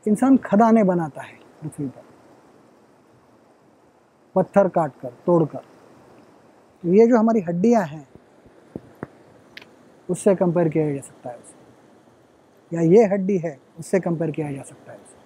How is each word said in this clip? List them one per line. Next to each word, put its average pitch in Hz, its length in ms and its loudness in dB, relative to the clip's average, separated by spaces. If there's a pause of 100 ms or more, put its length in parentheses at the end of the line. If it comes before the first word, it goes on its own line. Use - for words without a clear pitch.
इंसान 247 340 2
खदानें 220 480 2
बनाता 170 340 -4
है - 120 -18 (280)
पृथ्वी 151 240 -12
पर, - 160 -14 (2250)
पत्थर 190 340 0
काट 156 240 -2
कर, - 160 -14 (160)
तोड़ 175 200 2
कर। 131 120 -14 (1300)
तो 175 60 -4
ये 220 180 6
जो 240 100 2
हमारी 226 240 0
हड्डियां 175 460 0
हैं 147 200 -16 (2000)
उससे 185 260 0
compare 175 340 0
किया 151 240 -2
जा 135 80 -8
सकता - 280 -20
है 120 60 -18
उसे, - 200 -20 (1160)
या 170 120 -4
ये 196 220 6
हड्डी 190 320 -2
है 151 200 -6 (220)
उससे 180 200 -2
compare 160 320 -4
किया 147 200 -8
जा 135 120 -12
सकता - 280 -20
है - 60 -20
उसे। - 280 -20